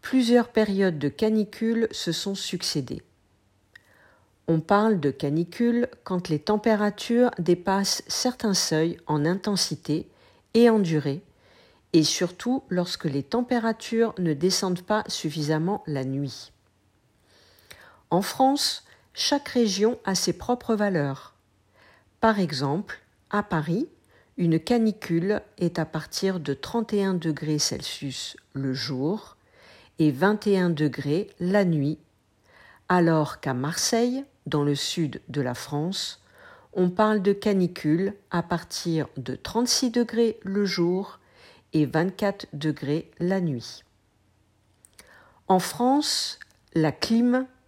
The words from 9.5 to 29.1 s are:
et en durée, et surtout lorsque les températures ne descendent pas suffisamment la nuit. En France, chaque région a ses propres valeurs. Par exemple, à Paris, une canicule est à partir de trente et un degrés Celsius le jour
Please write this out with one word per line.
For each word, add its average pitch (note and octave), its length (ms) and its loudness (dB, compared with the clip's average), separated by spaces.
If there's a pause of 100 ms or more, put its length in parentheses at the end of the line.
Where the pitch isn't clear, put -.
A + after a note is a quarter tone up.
et A#3 160 8
en A3 80 6
durée, D#3 460 0 (680)
et D#3+ 100 6
surtout F#3+ 680 -2
lorsque F3+ 360 -2
les C#3 180 -2
températures A3+ 960 0
ne E3 140 2
descendent F3+ 500 0
pas G#3+ 240 0
suffisamment D#3 800 -2
la C#3 160 -4
nuit. C3+ 480 -6 (1600)
En F3 100 2
France, - 640 0 (300)
chaque - 340 0
région A3 560 2
a F#3+ 100 0
ses - 180 0
propres - 400 -2
valeurs. F3 640 -2 (840)
Par A3 200 4
exemple, D3 600 -2 (300)
à G#3 140 0
Paris, E3+ 440 -2 (500)
une E3 220 2
canicule G#3 840 0 (160)
est F3 180 0
à D#3+ 80 -2
partir F#3 540 -4
de C#3 160 -4
trente A3 380 -4
et G3+ 100 2
un F#3+ 100 0
degrés D#3 460 -2
Celsius - 760 -6 (180)
le C3+ 200 -2
jour C3+ 640 -4 (600)